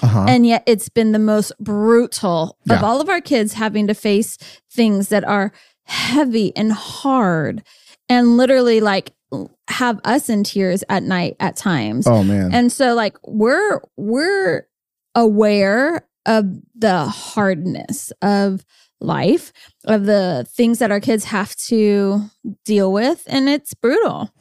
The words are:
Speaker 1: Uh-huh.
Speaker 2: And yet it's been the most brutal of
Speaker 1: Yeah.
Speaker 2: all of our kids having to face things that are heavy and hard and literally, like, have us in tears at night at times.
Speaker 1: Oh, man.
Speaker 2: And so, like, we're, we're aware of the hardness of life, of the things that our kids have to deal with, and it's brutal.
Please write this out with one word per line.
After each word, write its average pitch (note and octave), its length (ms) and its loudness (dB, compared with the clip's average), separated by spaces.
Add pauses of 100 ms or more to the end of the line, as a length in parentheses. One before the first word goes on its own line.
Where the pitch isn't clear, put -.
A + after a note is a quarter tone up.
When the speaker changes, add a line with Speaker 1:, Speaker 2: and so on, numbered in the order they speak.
Speaker 1:
Uh-huh. F#3+ 260 4
Speaker 2:
And B3 160 6
yet A#3 220 2
it's A3 220 0
been A3 240 0
the G#3+ 80 2
most G#3+ 400 0
brutal G#3 960 0 (100)
of G#3 120 2
Speaker 1:
Yeah. - 20 -2
Speaker 2:
all A#3 180 0
of D#4 80 -4
our F4 120 -2
kids G#3+ 320 -2
having G#3+ 340 -2
to G#3 80 0
face G#3 440 -2 (340)
things G3+ 380 2
that G#3 120 0
are G3 300 -2 (320)
heavy A#3 720 0
and A3 160 0
hard G3+ 920 -2 (460)
and A#3+ 280 4
literally, B3 440 4
like, G3+ 320 -2 (560)
have A#3+ 360 -2
us C4+ 240 -2
in G#3 140 0
tears F#3+ 460 -2
at F#3+ 160 -2
night F3 340 -4
at - 160 -4
times. A#2+ 540 -2
Speaker 1:
Oh, A2 160 4
man. G2 280 0
Speaker 2:
And A#3+ 200 2
so, B3 240 0
like, G#3+ 180 -2 (100)
we're, D4 560 0 (160)
we're E4 720 -2 (480)
aware G#3+ 920 2 (200)
of A3 200 2 (280)
the F#3 320 0
hardness - 1040 -4 (100)
of G3+ 420 0 (360)
life, D#3+ 520 0 (320)
of G#3 220 0
the F3+ 440 0
things A#3 300 2
that A3 100 0
our G3+ 100 0
kids G#3+ 240 -2
have G3+ 320 -6
to G#3 680 0 (420)
deal G3 280 2
with, B3 360 -2
and C4+ 200 0
it's D4 240 -2
brutal. D4 580 -2 (100)